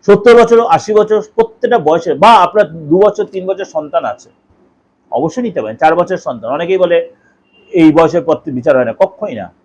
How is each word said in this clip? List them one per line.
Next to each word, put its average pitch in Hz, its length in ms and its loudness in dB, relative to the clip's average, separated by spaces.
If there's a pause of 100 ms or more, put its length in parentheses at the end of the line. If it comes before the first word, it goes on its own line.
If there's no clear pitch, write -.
সত্তর 233 380 6
বছর, 233 220 2
আশি - 280 -2
বছর, 208 280 2 (140)
প্রত্যেকটা 226 440 -2
বয়সের, 160 360 -2
বা 196 180 4
আপনার 175 560 0
দু 170 100 2
বছর, 208 240 2
তিন 185 220 -10
বছর 190 200 -6
সন্তান 151 400 -6
আছে, - 240 -10 (840)
অবশ্যই 156 300 -4
নিতে 202 200 -6
পারেন। 110 160 -10
চার 160 180 0
বছরের 175 220 -4
সন্তান, 120 340 -10
অনেকেই 170 260 -4
বলে 170 340 -2 (600)
এই 160 200 4
বয়সের 165 300 2
পর 160 140 -2
থেকে - 160 -12
বিচার 127 240 -2
হয় 127 100 0
না, 113 80 -6
কখনোই 190 420 -4
না। 92 180 -14 (120)